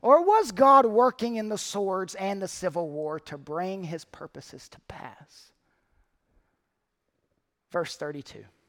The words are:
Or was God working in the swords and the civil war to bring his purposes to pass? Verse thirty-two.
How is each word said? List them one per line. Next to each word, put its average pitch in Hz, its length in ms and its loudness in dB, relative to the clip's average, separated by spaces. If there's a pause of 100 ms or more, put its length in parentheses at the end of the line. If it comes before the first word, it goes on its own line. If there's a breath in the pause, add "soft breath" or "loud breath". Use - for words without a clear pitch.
Or 302 220 6
was 403 260 4
God 269 360 6
working 233 500 2
in 214 140 -6
the 208 80 -4
swords 190 560 -4
and 196 260 -6
the 185 80 -6
civil 170 400 -6
war 151 320 -8
to 151 160 -16
bring 180 480 -8
his 165 200 -10
purposes - 680 -18
to - 180 -20
pass? - 640 -20 (2250)
Verse 170 260 -6
thirty-two. 143 480 -12 (240)